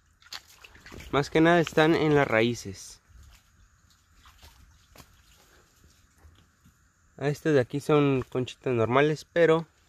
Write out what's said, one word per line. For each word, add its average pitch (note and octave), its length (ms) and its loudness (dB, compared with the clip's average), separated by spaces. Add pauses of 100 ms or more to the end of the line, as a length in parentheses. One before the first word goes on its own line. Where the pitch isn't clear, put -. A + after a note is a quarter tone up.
(1120)
más C#3 180 -2
que D#3+ 100 0
nada E3+ 200 2
están D#3 340 0
en D3+ 200 0
las C#3+ 140 2
raíces. A2+ 720 -4 (4000)
Estas D3 380 -4
de C3+ 60 4
aquí C3+ 200 -4
son C#3+ 500 0
conchitas B2+ 420 -6
normales, B2+ 580 0
pero D#3+ 360 2 (220)